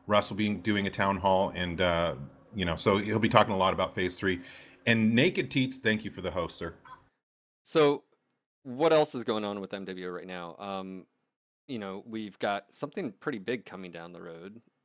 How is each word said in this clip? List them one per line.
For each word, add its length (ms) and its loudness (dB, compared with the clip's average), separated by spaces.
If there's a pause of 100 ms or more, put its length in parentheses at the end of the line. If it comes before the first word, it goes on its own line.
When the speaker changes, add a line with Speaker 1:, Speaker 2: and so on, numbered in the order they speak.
Speaker 1:
Russ 240 4
will 80 -6
be 100 4
doing 380 0
a 40 0
town 280 2
hall, 360 2
and, 260 -2
uh, 340 2 (400)
you 100 0
know, 100 0
so 220 4
he'll 220 0
be 100 2
talking 240 6
a 40 0
lot 180 4
about 200 -2
phase 240 -2
three. 220 0 (460)
And 280 4
Naked 360 2
Teats, 260 0
thank 300 0
you 40 -8
for 120 -14
the 80 -4
host, 260 -4
sir. 180 -8 (920)
Speaker 2:
So 380 4 (600)
what 320 2
else 200 4
is 100 -6
going 200 0
on 160 -4
with 140 -8
M 100 -8
W 240 -8
O 20 -6
right 160 -10
now? 320 -10
Um, 460 -8 (640)
you 100 -6
know, 280 -8
we've 320 -10
got 320 -2
something 500 -8
pretty 180 -4
big 280 -6
coming 260 -12
down 200 -12
the 100 -16
road. 380 -14 (240)